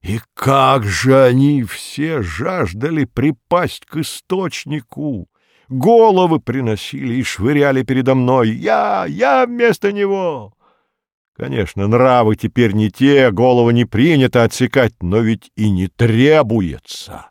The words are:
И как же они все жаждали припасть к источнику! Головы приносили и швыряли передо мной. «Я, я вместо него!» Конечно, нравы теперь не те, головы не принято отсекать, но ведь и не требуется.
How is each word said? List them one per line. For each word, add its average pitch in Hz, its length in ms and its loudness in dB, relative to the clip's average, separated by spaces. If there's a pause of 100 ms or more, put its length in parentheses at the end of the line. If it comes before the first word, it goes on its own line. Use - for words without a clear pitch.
И 104 200 -8 (120)
как 135 520 2
же 127 360 2
они 135 420 2
все 147 580 -8
жаждали 131 800 -4
припасть 147 800 -2
к - 120 -12
источнику! 147 1300 -8 (400)
Головы 185 720 4
приносили 123 760 -6
и 127 80 -2
швыряли 135 600 0
передо 131 320 0
мной. 123 360 2
«Я, 208 540 -2
я 254 400 0
вместо 240 460 -2
него!» 185 600 -6 (840)
Конечно, 101 520 -4
нравы 120 500 4
теперь 113 340 0
не 107 180 0
те, 135 420 4
головы 120 420 2
не 120 100 2
принято 127 600 2
отсекать, 120 580 0
но 90 180 0
ведь 113 380 -4
и 107 120 0
не 95 180 -2
требуется. 117 1400 -2